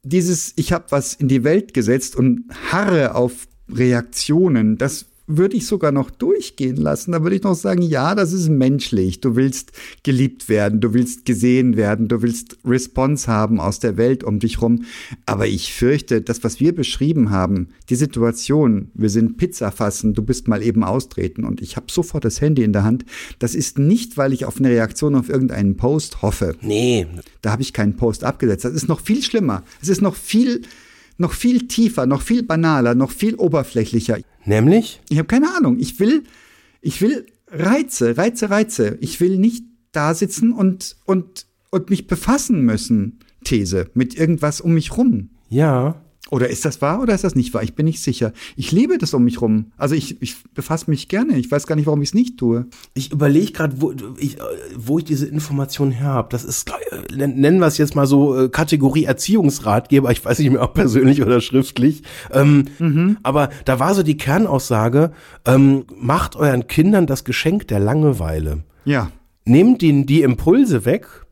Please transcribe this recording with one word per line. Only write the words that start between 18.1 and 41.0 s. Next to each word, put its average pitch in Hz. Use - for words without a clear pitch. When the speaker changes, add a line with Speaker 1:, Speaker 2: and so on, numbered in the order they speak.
Speaker 1:
wir 107
sind 113
Pizza 123
fassen, 107
du 110
bist 117
mal 107
eben 110
austreten -
und -
ich -
hab -
sofort 160
das 110
Handy 147
in 107
der 101
Hand, 120
das 117
ist -
nicht, 190
weil 135
ich 131
auf -
eine 135
Reaktion 120
auf 127
irgendeinen 117
Post 147
hoffe. 98
Speaker 2:
Nee. 107
Speaker 1:
Da 104
hab 131
ich 131
keinen 104
Post 113
abgesetzt. 117
Das 123
ist 147
noch 151
viel 240
schlimmer. 135
Es 147
ist 196
noch 196
viel, 240
noch 180
viel 247
tiefer, 220
noch 139
viel 240
banaler, 160
noch 131
viel 220
oberflächlicher. 123
Speaker 2:
Nämlich? 135
Speaker 1:
Ich 147
hab 156
keine 302
Ahnung. 131
Ich -
will, 277
ich -
will 233
Reize, 165
Reize, 214
Reize. 202
Ich -
will 185
nicht 233
da 156
sitzen 220
und, 190